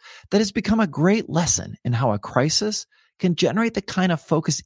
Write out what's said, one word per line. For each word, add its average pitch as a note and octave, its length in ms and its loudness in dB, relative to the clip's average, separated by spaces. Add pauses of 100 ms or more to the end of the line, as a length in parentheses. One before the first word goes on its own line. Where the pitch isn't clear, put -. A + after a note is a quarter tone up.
(300)
that G3+ 80 2
has G#3 140 0
become A3+ 280 0
a G3 80 2
great F3 420 2
lesson - 540 0
in A#2+ 80 0
how A#2 200 2
a G#2 60 0
crisis D#3 680 -2 (360)
can F3+ 160 2
generate G#3+ 380 0
the G3+ 60 -2
kind F#3 300 -2
of D#3+ 100 -2
focus D#3+ 440 -2